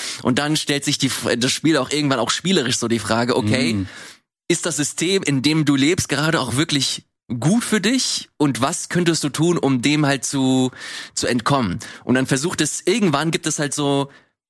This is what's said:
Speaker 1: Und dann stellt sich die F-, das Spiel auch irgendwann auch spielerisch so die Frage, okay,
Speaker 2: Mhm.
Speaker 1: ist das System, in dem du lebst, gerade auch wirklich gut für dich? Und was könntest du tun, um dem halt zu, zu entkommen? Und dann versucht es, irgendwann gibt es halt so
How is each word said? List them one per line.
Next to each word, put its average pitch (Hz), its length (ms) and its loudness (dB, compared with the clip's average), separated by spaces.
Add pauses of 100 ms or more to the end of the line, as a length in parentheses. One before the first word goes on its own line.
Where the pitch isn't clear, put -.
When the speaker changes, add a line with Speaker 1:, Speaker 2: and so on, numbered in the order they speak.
(220)
Speaker 1:
Und 127 160 0
dann 147 180 0
stellt 143 280 -2
sich 147 140 -2
die 135 80 0
F-, - 320 0
das 123 140 0
Spiel 156 260 2
auch 120 120 -2
irgendwann 139 280 2
auch 117 120 0
spielerisch 151 480 0
so 120 80 -2
die 113 120 0
Frage, 117 360 0
okay, 120 380 0
Speaker 2:
Mhm. 95 160 -4 (580)
Speaker 1:
ist - 200 -2
das 165 100 -4
System, 170 460 -2
in 139 200 0
dem 151 220 4
du 143 100 4
lebst, 147 360 2
gerade 156 280 0
auch 117 180 -2
wirklich 143 480 -2 (360)
gut 196 240 2
für 214 160 0
dich? 240 560 0
Und 135 240 2
was 143 300 -2
könntest 170 340 2
du 143 60 -2
tun, 170 260 2
um 135 240 2
dem 147 240 2
halt 139 220 0
zu, 131 440 2 (440)
zu - 120 -4
entkommen? 120 520 0 (260)
Und 120 120 2
dann 131 100 2
versucht 143 340 -2
es, - 240 -4
irgendwann 170 460 2
gibt 165 160 -4
es 151 120 -4
halt 143 140 -2
so 139 380 0 (400)